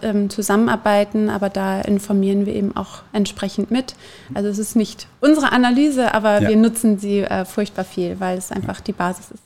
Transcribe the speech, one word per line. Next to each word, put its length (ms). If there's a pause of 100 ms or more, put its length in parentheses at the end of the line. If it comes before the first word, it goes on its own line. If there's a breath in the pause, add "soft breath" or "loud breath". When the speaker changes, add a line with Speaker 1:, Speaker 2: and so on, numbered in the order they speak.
Speaker 1:
ähm, 260
zusammenarbeiten, 1000
aber 200
da 320
informieren 640
wir 80
eben 240
auch 240 (120)
entsprechend 580
mit. 240 (400 loud breath)
Also 140
es 100
ist 160
nicht 320 (140)
unsere 300
Analyse, 600
aber 280
Speaker 2:
Ja. 80
Speaker 1:
wir 80
nutzen 420
sie, 220
äh, 240
furchtbar 400
viel, 340
weil 180
es 140
einfach 280
die 140
Basis 380
ist. 140